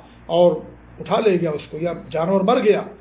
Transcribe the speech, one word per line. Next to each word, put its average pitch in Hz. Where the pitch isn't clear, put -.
اور 170
اٹھا 175
لے 196
گیا 165
اس 147
کو، 156
یا 170
جانور 185
مر 233
گیا۔" 202